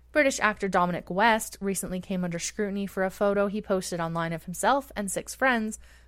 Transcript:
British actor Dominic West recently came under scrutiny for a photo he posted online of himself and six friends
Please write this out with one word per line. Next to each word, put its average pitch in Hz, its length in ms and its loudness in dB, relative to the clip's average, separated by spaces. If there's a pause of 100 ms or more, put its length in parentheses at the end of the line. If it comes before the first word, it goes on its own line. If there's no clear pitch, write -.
(120)
British 269 260 4
actor 208 300 0
Dominic 175 420 0
West 220 500 2
recently 185 380 -4
came 180 240 -4
under 170 160 -4
scrutiny 202 480 -4
for 190 160 -2
a 190 80 2
photo 202 380 2
he 208 120 -4
posted 185 380 -2
online 165 340 -2
of 160 120 -8
himself 247 500 0
and 202 160 -4
six - 240 -6
friends 226 460 0 (260)